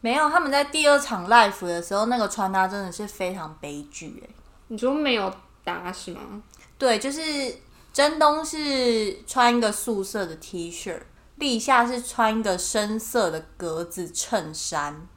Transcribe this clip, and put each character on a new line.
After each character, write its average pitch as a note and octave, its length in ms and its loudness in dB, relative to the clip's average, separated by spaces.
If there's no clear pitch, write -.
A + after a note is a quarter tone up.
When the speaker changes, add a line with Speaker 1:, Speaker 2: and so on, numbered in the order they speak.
Speaker 1:
没 A#3 140 0
有， D4 140 4
他 E4 120 4
们 D4 100 -2
在 C#4+ 140 4
第 D4 240 2
二 C#4+ 100 8
场 G3 300 -4
live G#3 380 6
的 E3+ 140 -2
时 E3+ 140 -6
候， G#3 120 2
那 A#3+ 120 0
个 G#3 100 2
穿 F#3+ 220 -2
搭 F#3+ 160 2
真 G3 180 -4
的 F3+ 60 -8
是 G#3 160 -8
非 F#3 260 -4
常 D#3 280 -12
悲 D3 320 -10
剧 - 300 -16
欸。 - 80 -20
Speaker 2:
你 A3+ 80 -10
说 B3 160 0
没 C#4+ 220 0
有 F#3+ 180 -2
搭 F3 300 -6
是 - 180 -14
吗？ G3+ 320 -14
Speaker 1:
对， A#3+ 220 2
就 C4+ 140 -4
是 D#4 80 -8
真 D4+ 260 4
东 D#4 260 4
是 B3+ 720 0
穿 A#3+ 300 4
一 A#3+ 40 2
个 G#3+ 120 2
素 G#3 320 -4
色 F#3+ 220 -4
的 D#3+ 100 -10
T E3+ 340 -10
恤， E3+ 280 -10
立 C4 220 -2
夏 A#3+ 280 4
是 A#3+ 160 -4
穿 A3 360 0
一 A3+ 40 0
个 F#3+ 160 0
深 G#3+ 420 -2
色 G#3+ 300 0
的 D#3+ 160 -8
格 E3+ 280 -4
子 E3+ 260 -8
衬 D#3+ 420 -4
衫， D3 400 -4
Speaker 2:
嗯。 D#3 140 -16